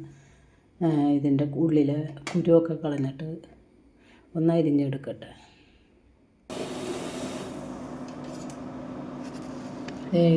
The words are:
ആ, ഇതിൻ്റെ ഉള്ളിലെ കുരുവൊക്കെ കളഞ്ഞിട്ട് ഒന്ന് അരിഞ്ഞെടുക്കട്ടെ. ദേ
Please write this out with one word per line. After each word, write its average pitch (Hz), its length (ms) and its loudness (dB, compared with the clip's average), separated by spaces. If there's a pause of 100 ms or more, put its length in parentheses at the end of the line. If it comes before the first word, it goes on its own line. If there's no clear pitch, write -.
(880)
ആ, 160 40 4 (280)
ഇതിൻ്റെ 139 280 4 (180)
ഉള്ളിലെ 151 360 4 (300)
കുരുവൊക്കെ 165 520 4
കളഞ്ഞിട്ട് 143 460 -4 (1080)
ഒന്ന് 165 200 4
അരിഞ്ഞെടുക്കട്ടെ. 139 720 0 (4000)
ദേ 170 140 6 (120)